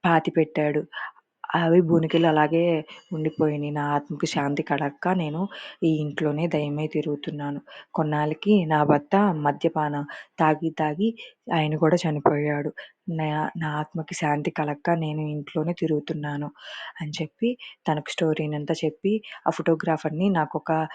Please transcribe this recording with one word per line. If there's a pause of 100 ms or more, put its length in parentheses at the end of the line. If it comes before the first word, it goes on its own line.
పాతిపెట్టాడు. (720)
అవి
బూనికలు
అలాగే (280)
ఉండిపోయినాయి.
నా
ఆత్మకు
శాంతి
కలగక
నేను (360)
ఈ
ఇంట్లోనే
దయ్యమై
తిరుగుతున్నాను. (320)
కొన్నాళ్ళకి
నా
భర్త (180)
మద్యపానం (340)
తాగి
తాగి (360)
ఆయన
కూడా (120)
చనిపోయాడు. (360)
నా,
నా
ఆత్మకి
శాంతి
కలగక
నేను
ఇంట్లోనే
తిరుగుతున్నాను" (500)
అని (100)
చెప్పి (340)
తనకు
స్టోరీనంతా (120)
చెప్పి (260)
ఆ
ఫోటోగ్రాఫర్‌ని
"నాకొక (240)